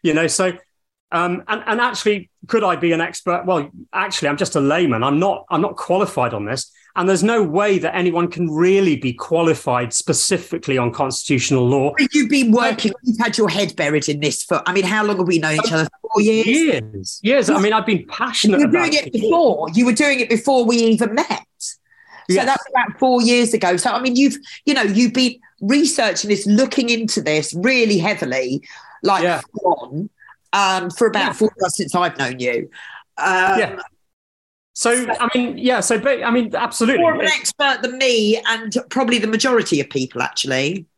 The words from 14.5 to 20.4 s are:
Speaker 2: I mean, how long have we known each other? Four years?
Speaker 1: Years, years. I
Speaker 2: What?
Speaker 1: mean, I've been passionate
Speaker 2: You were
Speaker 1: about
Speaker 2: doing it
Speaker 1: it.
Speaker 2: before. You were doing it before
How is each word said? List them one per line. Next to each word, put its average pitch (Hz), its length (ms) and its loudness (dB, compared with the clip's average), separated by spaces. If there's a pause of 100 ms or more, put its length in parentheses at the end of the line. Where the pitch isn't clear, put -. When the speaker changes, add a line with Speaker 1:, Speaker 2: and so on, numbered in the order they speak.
Speaker 2:
I 180 80 -2
mean, 190 100 2
how 208 220 0
long 208 140 0
have 185 80 0
we 175 120 2
known 156 160 0
each - 160 -2
other? 156 160 0 (140)
Four 220 200 -2
years? 220 260 2
Speaker 1:
Years, 131 760 -2
years. 247 260 2
I 302 40 4
Speaker 2:
What? 240 100 2
Speaker 1:
mean, 214 80 2
I've 220 140 0
been 190 220 -2
passionate 226 520 0
Speaker 2:
You 294 60 4
were - 60 0
Speaker 1:
about 339 200 2
Speaker 2:
doing - 20 -2 (120)
it - 20 -12
Speaker 1:
it. - 60 -10
Speaker 2:
before. 214 600 2
You 240 120 4
were 240 80 4
doing 262 260 2
it 233 80 -2
before 240 380 2